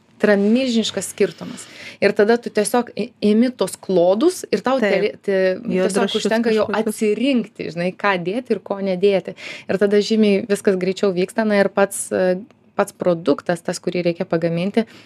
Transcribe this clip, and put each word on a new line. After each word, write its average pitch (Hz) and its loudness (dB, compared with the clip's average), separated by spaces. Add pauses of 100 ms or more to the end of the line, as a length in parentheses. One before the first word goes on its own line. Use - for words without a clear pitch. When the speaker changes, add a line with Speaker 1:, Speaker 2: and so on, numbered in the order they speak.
(220)
Speaker 1:
Tai 208 4
yra 202 4
milžiniškas 226 0
skirtumas. - -4 (320)
Ir 202 2
tada 220 4
tu 233 -10
tiesiog 240 0
i-, 208 -6
imi 220 4
tos 190 -4
klodus 196 2
ir 196 -2
tau 262 0
Speaker 2:
Taip. 208 -2
Speaker 1:
teli-, 196 0
ti-, 190 0
tiesiog 185 -2
Speaker 2:
Juodraščius 196 0
Speaker 1:
užtenka 220 0
jau 208 2
Speaker 2:
kažkokius. 214 -2
Speaker 1:
atsirinkti, 220 -2
žinai, 170 -4
ką 202 -2
dėti 214 -4
ir 196 -4
ko 202 -8
nedėti. 190 0 (340)
Ir 196 0
tada 208 2
žymiai 208 2
viskas 202 0
greičiau 185 -2
vyksta, 190 -2
na 208 2
ir 190 2
pats, 196 -2
e, 185 0 (320)
pats 202 -2
produktas, 175 -2
tas, 180 -6
kurį 175 -4
reikia 175 -2
pagaminti, 170 -2 (180)